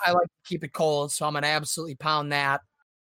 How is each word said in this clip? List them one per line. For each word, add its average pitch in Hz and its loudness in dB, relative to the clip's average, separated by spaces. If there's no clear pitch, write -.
I 175 4
like 175 4
to - -18
keep 160 -6
it 156 -10
cold, 147 0
so - -4
I'm 151 -2
gonna 147 0
absolutely 151 -2
pound 151 0
that. 143 2